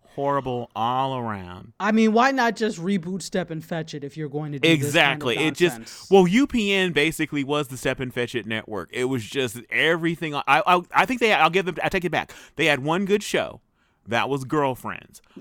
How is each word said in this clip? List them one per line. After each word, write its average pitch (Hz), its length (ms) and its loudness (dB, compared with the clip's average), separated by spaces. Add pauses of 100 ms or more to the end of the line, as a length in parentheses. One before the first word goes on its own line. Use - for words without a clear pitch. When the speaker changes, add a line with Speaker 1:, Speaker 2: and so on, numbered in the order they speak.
(160)
Speaker 1:
Horrible 131 600 -2
all 127 400 0
around. 95 640 -8
Speaker 2:
I 202 120 0
mean, 220 200 4
why 240 200 4
not 233 240 0
just 214 240 -4
reboot 185 420 -2
Step 180 300 -6
and 160 120 -8
Fetch 160 300 -8
It 143 100 -10
if 143 140 -12
you're 156 100 -8
going 147 260 -6
to 143 40 -8
do 139 100 2
Speaker 1:
Exactly. 143 680 4
Speaker 2:
this 123 80 0
kind 156 40 2
of 151 60 0
Speaker 1:
It - 20 -10
just, 165 220 2
Speaker 2:
nonsense? - 320 -18
Speaker 1:
well, 185 180 8
U 240 200 4
P 202 260 0
N 185 180 2
basically 151 520 0
was 143 240 -2
the 127 100 -10
Step 131 220 -4
and 127 120 -6
Fetch 120 220 -4
It 107 140 -4
network. 107 440 -8
It 127 140 -2
was 127 180 -2
just 120 360 -4 (100)
everything. 160 640 0
I, 143 140 -4
I, 170 340 4 (100)
I 165 140 4
think 240 140 -6
they, 226 120 2
I'll 160 200 4
give 180 160 0
them, 170 160 -6
I 151 60 0
take 185 140 -2
it 175 80 -2
back. 143 220 -4 (220)
They 165 100 0
had 143 180 2
one 170 220 -2
good 208 160 2
show. 110 400 -4 (460)
That 110 200 0
was 135 160 -2
Girlfriends. 131 800 -4 (200)